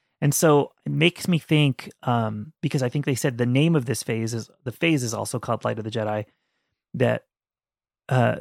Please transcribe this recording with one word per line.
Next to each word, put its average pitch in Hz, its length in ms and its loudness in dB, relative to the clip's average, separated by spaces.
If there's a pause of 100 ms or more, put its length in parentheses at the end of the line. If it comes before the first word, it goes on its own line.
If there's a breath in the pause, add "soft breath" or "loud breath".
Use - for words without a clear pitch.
(220)
And 143 120 2
so 147 380 4 (140)
it 147 60 -4
makes 160 360 0
me 170 100 2
think, 147 520 0 (140)
um, 113 580 -2
because 139 200 -2
I 123 60 0
think 143 160 -4
they 143 100 0
said 123 220 -2
the 123 80 0
name 147 320 4
of 131 80 0
this 120 180 -4
phase 113 300 -4
is, 113 180 -8 (140)
the 123 80 -6
phase 160 300 0
is 113 100 -4
also 107 260 -4
called 113 280 -4
Light 113 120 -2
of 107 60 -8
the 110 60 -6
Jedi, 107 340 -2 (680)
that, 117 320 0 (840)
uh, 120 320 2